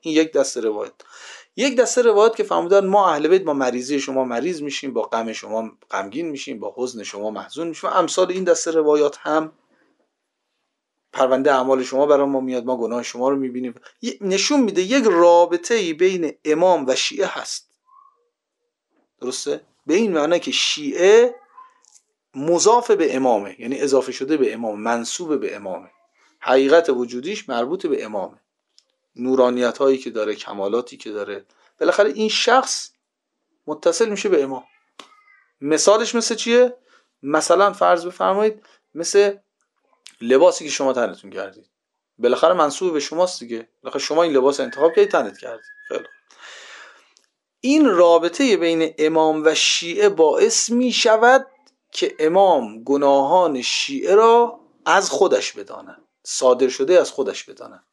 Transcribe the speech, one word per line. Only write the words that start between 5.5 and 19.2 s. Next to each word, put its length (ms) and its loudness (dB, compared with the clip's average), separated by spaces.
غمگین 380 -8
می‌شیم، 300 -12
با 180 -12
حزن 260 -8
شما 280 -10
محزون 360 -12
می‌شیم، 220 -8
امثال 420 0
این 120 -6
دسته 280 0
روایات 460 2
هم 340 -4
پرونده 400 2
اعمال 300 0
شما 220 0
برای 220 4
ما 120 -2
میاد، 260 -6
ما 120 -4
گناه 260 -6
شما 260 -4
رو 60 0
می‌بینیم. 400 -8
یه، 200 -8
نشون 380 0
می‌ده 220 0
یک 240 0
رابطه‌ای 880 2
بین 400 0
امام 420 2
و 80 0
شیعه 320 -4
هست. 420 -12